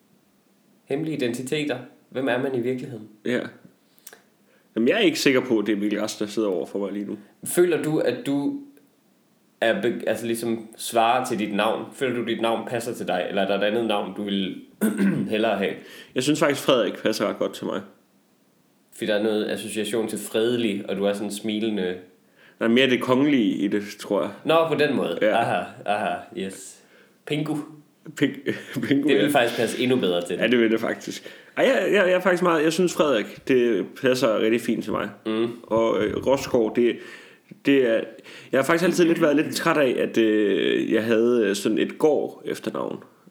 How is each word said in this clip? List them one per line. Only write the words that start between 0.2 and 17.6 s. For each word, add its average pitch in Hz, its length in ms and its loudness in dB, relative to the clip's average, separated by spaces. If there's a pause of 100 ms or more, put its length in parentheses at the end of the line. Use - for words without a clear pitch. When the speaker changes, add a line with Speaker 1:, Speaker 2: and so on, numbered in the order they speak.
Speaker 1:
Hemmelige 156 320 -4
identiteter. 127 640 -4 (320)
Hvem 131 180 -4
er 123 100 0
man 135 160 -2
i 123 60 0
virkeligheden? 127 480 -6 (160)
Speaker 2:
Ja. 120 160 0 (1400)
Jamen, 117 120 2
jeg 160 80 4
er 226 40 0
ikke 175 200 4
sikker 131 200 4
på, 113 180 2
at 101 80 0
det 110 60 2
er 104 40 2
Mikkel 101 240 -2
Rask, 104 180 -6
der 107 80 -2
sidder 104 220 -2
over 87 180 -2
for - 120 -8
mig 98 140 -4
lige 101 140 -8
nu. 101 120 -8 (260)
Speaker 1:
Føler 175 380 2
du, 156 160 -2
at 123 160 0 (120)
du 143 340 -2 (1000)
er 107 220 2
be-, 120 240 -4
altså 110 200 -2
ligesom 117 400 -4 (100)
svarer 117 480 2
til 117 140 -4
dit 104 160 -4
navn? 107 300 0 (100)
Føler 127 220 -2
du, 117 80 -4
dit 113 160 -4
navn 113 280 -2
passer 117 260 -6
til 98 140 -8
dig, 90 200 -2
eller 101 140 -2
er 95 40 2
der 101 120 0
et 98 60 0
andet 113 220 0
navn, 101 300 -2
du 104 80 -6
vil 98 380 -4 (200)
<clears throat> 98 480 0
hellere 110 280 0
have? 92 140 -2 (420)
Speaker 2:
Jeg 131 80 -2
synes 147 180 0
faktisk, 143 220 2
Frederik 113 400 2
passer 110 240 0
ret 98 120 -2
godt 98 160 -4
til - 120 -8